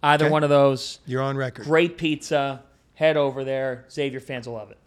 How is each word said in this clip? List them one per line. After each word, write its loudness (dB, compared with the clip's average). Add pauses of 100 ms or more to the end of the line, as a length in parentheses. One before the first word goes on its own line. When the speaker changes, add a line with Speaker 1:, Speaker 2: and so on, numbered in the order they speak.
Speaker 1:
Either 4
Speaker 2:
Okay. 4
Speaker 1:
one 2
of 2
those. 2
Speaker 2:
You're -4
on -4
record. -8
Speaker 1:
Great 2
pizza. -2 (320)
Head 2
over 0
there. -4
Xavier -4
fans -12
will -10
love -14
it. -20